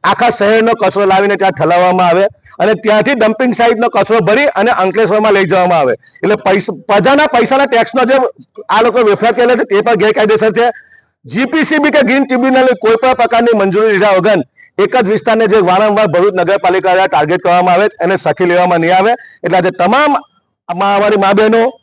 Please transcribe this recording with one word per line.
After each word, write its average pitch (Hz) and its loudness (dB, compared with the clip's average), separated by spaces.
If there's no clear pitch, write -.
આખા 240 0
શહેરનો 220 2
કચરો 196 0
લાવીને 196 0
ત્યાં 190 0
ઠલાવવામાં 180 0
આવે 185 2
અને 202 0
ત્યાંથી 214 0
ડમ્પિંગ 220 0
સાઇટનો 233 0
કચરો 208 0
ભરી 262 2
અને 233 0
અંકલેશ્વરમાં 214 0
લઈ 185 -2
જવામાં 180 2
આવે. 127 0
એટલે 202 0
પૈસ-, 196 0
પ્રજાના 202 2
પૈસાના 262 0
ટેક્સનો 233 0
જે 269 2
આ 214 2
લોકો 233 0
વેફરાટ 226 0
કરેલો 240 2
છે - -4
તે 202 0
પણ 220 0
ગેરકાયદેસર 214 0
છે. 240 2
જી 240 -2
પી 311 0
સી 302 0
બી 302 0
કે 269 2
ગ્રીન 269 0
ટ્રિબ્યુનલ 254 0
કોઈ 226 2
પણ 254 0
પ્રકારની 233 0
મંજૂરી 208 0
લીધા 196 2
વગર 196 0
એક 196 -4
જ - -2
વિસ્તારને 220 0
જે 220 4
વારંવાર 208 0
ભરૂચ 185 0
નગરપાલિકા 185 0
દ્વારા 185 0
ટાર્ગેટ 160 -2
કરવામાં 180 2
આવે 202 0
છે, - -20
એને 180 -2
સખી 175 -2
લેવામાં 175 0
નહીં 180 0
આવે. 214 0
એટલે 175 -2
આજે 180 0
તમામ 262 0
મા-, - -6
અમારી 208 0
મા 196 2
બહેનો 220 2